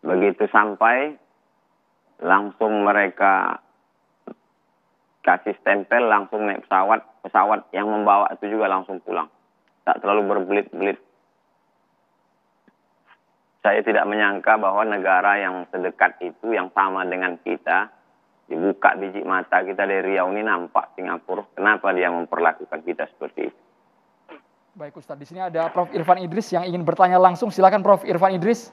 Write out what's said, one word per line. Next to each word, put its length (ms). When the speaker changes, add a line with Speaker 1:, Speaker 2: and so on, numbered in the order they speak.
Speaker 1:
Begitu 480
sampai, 680
langsung 640
mereka 720
kasih 360
stempel, 480
langsung 360
naik 200
pesawat. 360
Pesawat 480
yang 160
membawa 440
itu 200
juga 160
langsung 320
pulang. 280
Tak 200
terlalu 240
berbelit-belit. 720
Saya 160
tidak 240
menyangka 560
bahwa 240
negara 560
yang 320
sedekat 480
itu, 320
yang 240
sama 320
dengan 320
kita, 480
dibuka 560
biji 240
mata 400
kita 240
dari 160
Riau 320
ini 80
nampak 560
Singapura. 560
Kenapa 400
dia 160
memperlakukan 720
kita 240
seperti 400
itu? 120
Speaker 2:
Baik, 240
Ustadz, 160
di 80
sini 160
ada 320
Prof 240
Irfan 240
Idris 320
yang 160
ingin 160
bertanya 320
langsung. 320
Silakan, 320
Prof 240
Irfan 320
Idris. 360